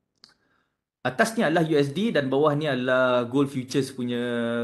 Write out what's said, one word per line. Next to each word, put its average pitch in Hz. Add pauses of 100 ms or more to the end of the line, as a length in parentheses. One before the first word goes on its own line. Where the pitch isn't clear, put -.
(1040)
atas 170
ni 226
adalah 160
U 156
S 139
D 202
dan 135
bawah 143
ni 151
adalah 127
gold 135
futures 127
punya, 120 (400)